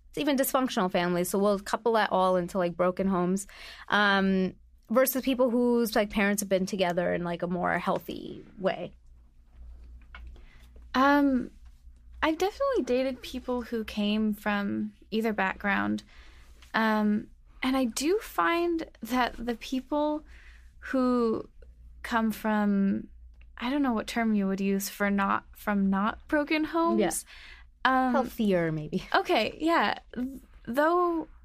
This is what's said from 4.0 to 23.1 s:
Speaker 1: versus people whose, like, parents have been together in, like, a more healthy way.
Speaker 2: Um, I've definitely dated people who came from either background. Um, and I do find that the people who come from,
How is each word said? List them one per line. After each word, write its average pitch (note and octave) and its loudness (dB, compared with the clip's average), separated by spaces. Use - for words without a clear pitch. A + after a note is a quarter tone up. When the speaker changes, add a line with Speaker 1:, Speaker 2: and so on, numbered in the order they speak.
Speaker 1:
versus C4 2
people B3+ 2
whose, A#3+ 2
like, G#3+ 2
parents G#3 2
have G3 -6
been F#3 2
together F3 0
in, E3+ -2
like, E3+ -4
a F3 -4
more F3 0
healthy - -6
way. F3+ -4
Speaker 2:
Um, C#4 4
I've D#4 0
definitely G#4+ 0
dated B3+ -2
people B3 -6
who A3+ -6
came G#3+ -2
from G#3 -4
either A3 -2
background. G3+ -2
Um, G#3+ 2
and C4 0
I C4 2
do D4 0
find E4+ 0
that B3 0
the A#3 -4
people D4 -2
who B3 0
come A3+ 0
from, G#3 0